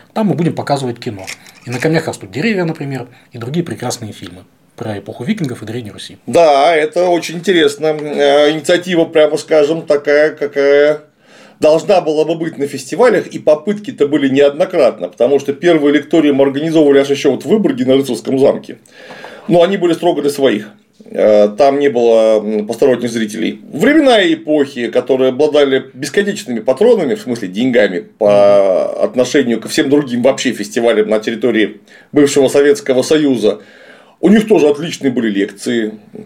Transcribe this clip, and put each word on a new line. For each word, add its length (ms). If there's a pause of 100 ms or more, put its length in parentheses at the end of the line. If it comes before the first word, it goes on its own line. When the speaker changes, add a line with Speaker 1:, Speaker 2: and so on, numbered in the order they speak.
(140)
Speaker 1:
там 140
мы 60
будем 220
показывать 440
кино. 260 (400)
И 40
на 100
камнях 280
растут 240
деревья, 320
например, 460 (240)
и 40
другие 280
прекрасные 460
фильмы 340 (300)
про 220
эпоху 260
викингов 380
и 60
Древней 240
Руси. 340
Speaker 2:
Да, 500
это 340
очень 260
интересно. 520
Э, 640
инициатива, 540
прямо 320
скажем, 460
такая, 480
какая 680 (580)
должна 420
была 240
бы 100
быть 220
на 100
фестивалях, 600
и 120
попытки-то 680
были 220
неоднократно, 800
потому 300
что 140
первые 400
лектории 380
мы 140
организовывали 540
аж 100
еще 220
вот 140
в 40
Выборге 360
на 100
Рыцарском 440
замке. 380 (720)
Но 160
они 140
были 160
строго 280
для 80
своих. 400 (400)
Э, 380 (100)
там 220
не 100
было, 500
м, 280
посторонних 420
зрителей. 520 (100)
Времена 500
и 120
эпохи, 560
которые 400
обладали 640
бесконечными 640
патронами, 560
в 60
смысле 260
деньгами, 520 (200)
по 60 (720)
Speaker 1:
Мгм. 80
Speaker 2:
отношению 560
ко 80
всем 200
другим 320
вообще 300
фестивалям 580
на 100
территории 600 (320)
бывшего 380
Советского 540
Союза, 560 (600)
у 100
них 180
тоже 200
отличные 440
были 180
лекции. 640 (320)